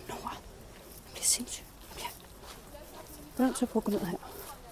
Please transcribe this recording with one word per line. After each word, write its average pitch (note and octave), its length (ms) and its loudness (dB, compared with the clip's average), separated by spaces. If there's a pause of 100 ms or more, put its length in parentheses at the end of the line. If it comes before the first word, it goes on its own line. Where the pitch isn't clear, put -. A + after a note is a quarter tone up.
nord. - 280 -4 (760)
Det - 60 -6
er - 40 -4
sindssygt. - 420 6 (340)
Ja. - 60 -4 (1300)
Jeg B3 60 8
er C4 40 12
nødt B3+ 100 4
til B3 80 4
at - 40 6
prøve A3 120 6
at - 40 4
gå G3+ 60 4
ned G3+ 80 6
her. E3+ 180 2 (540)